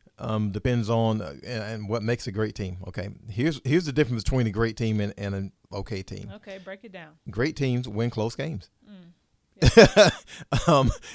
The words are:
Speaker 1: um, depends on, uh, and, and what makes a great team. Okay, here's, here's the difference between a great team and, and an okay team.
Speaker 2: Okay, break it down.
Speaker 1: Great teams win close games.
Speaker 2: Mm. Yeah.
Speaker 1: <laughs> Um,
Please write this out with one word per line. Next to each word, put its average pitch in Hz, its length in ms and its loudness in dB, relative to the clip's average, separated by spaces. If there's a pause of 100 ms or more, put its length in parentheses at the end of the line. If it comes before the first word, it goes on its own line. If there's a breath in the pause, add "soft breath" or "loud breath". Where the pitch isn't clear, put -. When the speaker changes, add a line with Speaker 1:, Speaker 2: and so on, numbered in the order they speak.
(180 soft breath)
Speaker 1:
um, 107 340 -2
depends 117 360 -2
on, 113 320 0
uh, 73 140 -10 (100)
and, 113 200 -8
and 107 240 -10
what 110 140 -4
makes 117 240 -4
a 101 60 -8
great 107 220 -4
team. 92 240 -8 (100)
Okay, 92 220 -10 (180)
here's, 123 360 -2
here's 160 200 2
the 147 80 -4
difference 120 300 0
between 127 240 2
a 107 40 0
great 107 260 -2
team 110 240 0
and, 104 180 -2
and 101 160 -4
an 98 180 -6 (200)
okay 98 300 -8
team. 98 340 -12
Speaker 2:
Okay, 196 280 -18
break 196 200 -16
it 208 80 -20
down. 170 180 -18 (200)
Speaker 1:
Great 131 260 -2
teams 127 320 -2
win 110 220 -4
close 110 260 -4
games. 165 340 -10 (180)
Speaker 2:
Mm. - 880 -2
Yeah. 208 380 10
Speaker 1:
<laughs> - 60 -16 (480 loud breath)
Um, 135 220 6 (240 loud breath)